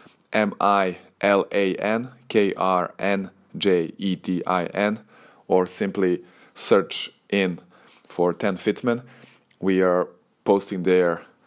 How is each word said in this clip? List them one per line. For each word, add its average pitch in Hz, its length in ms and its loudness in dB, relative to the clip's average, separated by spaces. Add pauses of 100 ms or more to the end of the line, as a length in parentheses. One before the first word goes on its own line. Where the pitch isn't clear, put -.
(340)
M 107 260 0
I 98 380 0 (240)
L 101 300 4
A 98 240 0
N 113 360 -4 (160)
K 104 280 2
R 92 440 0
N 98 320 -2 (260)
J 87 400 0
E 95 180 -2
T 90 300 -4
I 90 200 -2
N, 104 340 -2 (480)
or 92 180 2
simply 92 580 -2 (300)
search - 580 0 (180)
in 92 300 0 (480)
for 87 260 0
Ten 95 240 -4
Fitman. 117 440 -2 (580)
We 92 220 2
are 90 260 2 (360)
posting 98 400 0
there 87 380 2 (260)